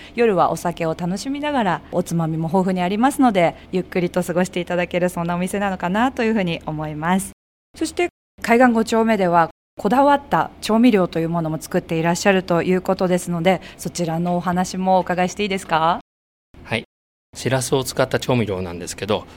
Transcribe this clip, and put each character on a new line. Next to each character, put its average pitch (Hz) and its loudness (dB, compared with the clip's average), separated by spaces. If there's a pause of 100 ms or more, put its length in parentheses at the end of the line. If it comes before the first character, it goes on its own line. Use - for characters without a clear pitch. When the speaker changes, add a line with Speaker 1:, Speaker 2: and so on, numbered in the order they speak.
(120)
Speaker 1:
夜 226 2
は 156 4
お 165 -2
酒 170 -4
を 160 0
楽 180 -4
し 233 -10
み 285 -6
な 294 -2
が 262 0
ら、 165 -2 (100)
お 180 0
つ - -8
ま 170 0
み 160 -4
も 160 -4
豊 180 2
富 190 0
に 180 -2
あ 175 0
り 208 -2
ま 262 2
す - -2
の 262 6
で、 175 2 (160)
ゆ 185 0
っ - -6
く - -4
り 175 0
と 180 0
過 175 -4
ご 175 2
し 185 -2
て 180 -6
い 170 -4
た 180 -4
だ 175 0
け 175 -2
る、 175 2
そ 175 -4
ん - -4
な 175 -2
お 175 -2
店 185 -2
な 196 -2
の 185 -6
か 175 -2
な 226 0
と 254 -4
い 220 2
う 220 2
ふ 220 2
う 196 2
に 165 -2
思 156 -6
い 156 -8
ま 170 0
す。 190 -8 (440)
そ 320 -4
し - -12
て、 349 -2 (340)
海 233 4
岸 247 6
五 226 2
丁 226 2
目 226 2
で 190 2
は、 170 4 (300)
こ 202 -2
だ 254 4
わ 285 6
っ 277 -2
た 165 0 (100)
調 214 0
味 240 6
料 185 4
と 165 -4
い 165 0
う 165 -2
も 170 -2
の 156 -4
も 156 -4
作 - -4
っ - 2
て 165 -2
い 160 0
ら 170 2
っ 180 0
し - -2
ゃ 202 6
る 185 2
と 170 0
い 180 0
う 185 2
こ 190 0
と 190 0
で 180 2
す 175 -6
の 170 -2
で、 180 2 (160)
そ - -10
ち 175 -6
ら 165 -2
の 175 0
お 175 0
話 180 -2
も 185 2
お 180 4
伺 180 -2
い 180 0
し - -10
て 208 -6
い - 0
い - -6
で 190 -2
す - -12
か？ 165 0 (640)
Speaker 2:
は - -6
い。 110 -4 (520)
し - -6
ら 127 0
す 147 0
を 135 0
使 - -4
っ 131 0
た - -2
調 131 0
味 117 2
料 92 -4
な 90 -8
ん 87 -12
で 85 -10
す - -10
け 101 -8
ど、 101 -2 (100)